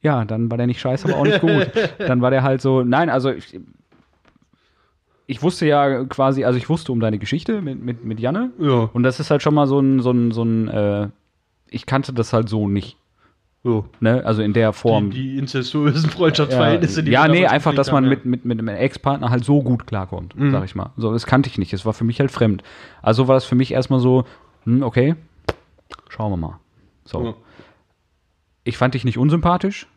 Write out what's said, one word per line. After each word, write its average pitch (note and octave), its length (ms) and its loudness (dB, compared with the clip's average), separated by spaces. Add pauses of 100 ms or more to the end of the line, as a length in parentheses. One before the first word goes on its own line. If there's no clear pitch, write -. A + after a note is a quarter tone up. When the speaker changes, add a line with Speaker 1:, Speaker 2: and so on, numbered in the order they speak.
Speaker 1:
Ja, C#3 220 0
dann A2+ 260 -2
war A#2 80 -4
der B2 100 0
nicht B2 120 -2
scheiße, C3 280 -2
aber - 100 0
auch - 80 0
nicht G#3 160 2
gut. - 280 2 (160)
Speaker 2:
<laughs> - 120 -6
Speaker 1:
Dann B2+ 240 0
war B2+ 100 2
der C3 120 2
halt C3+ 180 0
so, C3 220 2
nein, C3+ 260 2
also C3 220 0
ich, - 280 -10 (1700)
ich A#2 160 -8
wusste F3 220 0
ja C#3+ 400 2
quasi, C3+ 400 0
also B2+ 120 2
ich A#2+ 120 -6
wusste D#3+ 220 -2
um A#2+ 80 0
deine A2 200 0
Geschichte D#3+ 420 -4
mit, C#3 220 -8
mit, A#2 220 -8
mit A2 140 -6
Janne. F#3 400 -2
Speaker 2:
Ja. B2+ 340 2
Speaker 1:
Und B2 100 0
das B2+ 160 0
ist D3 120 -8
halt D3 120 2
schon D3+ 120 2
mal D3 120 4
so C#3 120 2
ein, C3+ 220 2
so B2 100 2
ein, A#2+ 200 2
so A#2 120 -2
ein, A2+ 240 0
äh, G#2 400 -2 (600)
ich - 160 -10
kannte C3+ 280 -4
das A#2 200 -2
halt A2+ 160 0
so G#2+ 180 -2
nicht. G2 300 -4 (680)
Speaker 2:
Ja. A2+ 200 0 (160)
Speaker 1:
Ne? A#2 240 2
Also A2 200 0
in G#2 100 0
der A2 200 2
Form. G#2+ 360 2
Speaker 2:
Die, C3 240 -6
die C#3 60 -4
inzestuösen C#3+ 720 0
Freundschaftsverhältnisse, C#3 880 2
Speaker 1:
Ja, D#3 60 -2
Speaker 2:
die A2+ 60 2
Speaker 1:
ja, C3 120 6
Speaker 2:
wir D#3 60 6
Speaker 1:
nee, D#3+ 100 6
Speaker 2:
damals E3+ 140 4
Speaker 1:
einfach, D3 200 2
dass C3+ 140 2
Speaker 2:
gepflegt - 60 0
Speaker 1:
man C3+ 100 4
Speaker 2:
haben, C3 80 4
Speaker 1:
mit, B2+ 340 -2
mit, - 0 -
mit A#2+ 140 -2
einem A2+ 80 -4 (100)
Ex-Partner C3+ 540 -2
halt A#2+ 120 0
so C#3+ 200 2
gut A#2+ 240 -2
klarkommt, F#2 480 -8
Speaker 2:
Mhm. C#3 160 0
Speaker 1:
sag C3 140 0
ich - 100 -10
mal. F#2+ 220 -8
So, A2+ 140 -2
das A#2 140 -4
kannte C3 240 2
ich - 80 -10
nicht. F#2+ 160 -4
Es F#2+ 100 -8
war A2 100 -2
für - 100 -6
mich A2+ 160 -2
halt C#3 100 2
fremd. G#2+ 320 0 (400)
Also A2+ 260 2
war C3 60 6
das C3 120 2
für - 100 -2
mich C3 160 2
erstmal C3 280 0
so, B2+ 260 4 (400)
„Hm, B2 180 2
okay, C3 320 2 (960)
schauen G#2+ 240 -6
wir F2+ 40 -4
mal.“ E2 220 -8 (460)
So. - 200 -8
Speaker 2:
Ja. A2+ 80 -8 (1300)
Speaker 1:
Ich - 140 -6
fand B2+ 160 0
dich C3+ 120 -6
nicht A#2+ 120 0
unsympathisch E3+ 800 0